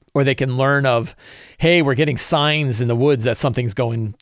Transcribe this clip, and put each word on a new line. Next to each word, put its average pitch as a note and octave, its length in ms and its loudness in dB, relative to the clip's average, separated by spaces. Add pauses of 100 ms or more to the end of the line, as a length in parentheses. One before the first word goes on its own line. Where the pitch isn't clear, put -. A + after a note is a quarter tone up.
(160)
or C#3 80 2
they C3+ 100 2
can C3 240 -2
learn C#3 300 2
of, A#2+ 280 -2 (440)
"Hey, E3+ 240 4
we're C#3 100 2
getting D3 240 0
signs D3 640 0
in B2 60 0
the A#2 80 0
woods B2+ 300 2
that A#2 120 0
something's A#2+ 380 -2
going, A2+ 460 -4